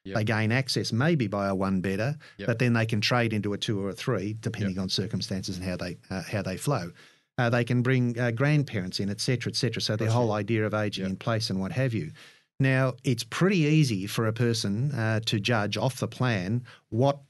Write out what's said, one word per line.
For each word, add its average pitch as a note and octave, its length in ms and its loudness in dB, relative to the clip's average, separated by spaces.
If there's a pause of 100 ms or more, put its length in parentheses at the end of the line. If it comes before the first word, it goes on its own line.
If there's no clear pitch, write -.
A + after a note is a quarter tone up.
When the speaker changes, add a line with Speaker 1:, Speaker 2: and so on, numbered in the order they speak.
Speaker 1:
Yep. G2 120 -6
Speaker 2:
They A2 80 0
gain A2 280 2
access B2+ 400 0
maybe C3 340 2
by G2+ 220 0
a G2 60 0
one F#2+ 260 0
bedder, G2+ 360 -2 (220)
Speaker 1:
Yep. G3 80 -10
Speaker 2:
but A#2 120 2
then B2 160 4
they A2+ 120 2
can A2 140 0
trade A#2 320 2
into G#2 200 0
a G2 60 -4
two G#2 240 -2
or G2 80 -4
a F2 40 -6
three, G#2+ 460 -4
depending G2+ 360 -4
Speaker 1:
Yep. G2+ 80 -2
Speaker 2:
on F#2 40 -2
circumstances F#2 680 -4
and F2+ 80 -8
how F2+ 100 -4
they, F2 220 -8 (120)
uh, F#2+ 120 -4
how G2+ 200 -4
they F#2 140 -4
flow. F2+ 360 -4 (440)
Uh, A#2+ 140 2
they A#2+ 140 2
can B2 180 2
bring, B2 360 2
uh, B2 120 0
grandparents A#2+ 680 0
in, G2+ 100 -2
et G2+ 100 -6
cetera, A#2+ 300 -2
et - 60 -6
cetera. A2+ 260 -2
So G#2+ 140 -2
the A2 100 -2
Speaker 1:
Gotcha. A2 80 2
Speaker 2:
whole A#2+ 180 2
idea G#2+ 320 0
of G#2 80 -2
aging G#2 320 -2
Speaker 1:
Yep. F#2+ 60 -2
Speaker 2:
in F#2+ 60 -4
place A2 340 -2
and F#2+ 100 -2
what F#2 120 -4
have B2+ 200 0
you. D#2+ 200 -4 (480)
Now, C3 420 4
it's B2 220 0
pretty G3 340 2
easy D3 480 4
for A2 220 0
a A2 40 0
person, A#2 600 0
uh, A2 340 0
to A2+ 140 2
judge G#2 360 2
off A#2+ 220 0
the G#2+ 80 -2
plan A#2 560 0 (260)
what C3+ 300 2 (120)